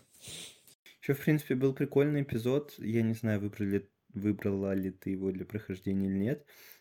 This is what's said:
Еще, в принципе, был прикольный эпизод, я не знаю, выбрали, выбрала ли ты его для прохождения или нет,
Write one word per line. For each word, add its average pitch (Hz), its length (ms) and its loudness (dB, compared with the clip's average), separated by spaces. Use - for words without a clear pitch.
Еще, 143 120 2
в 139 100 -2
принципе, 151 320 2
был 135 180 2
прикольный 143 500 2
эпизод, 131 560 -2
я 113 240 0
не 113 100 2
знаю, 110 260 0
выбрали, 101 500 -2
выбрала 98 600 0
ли 95 180 0
ты 98 200 -6
его 95 200 0
для 92 140 -6
прохождения 98 640 -2
или 95 80 0
нет, 107 280 0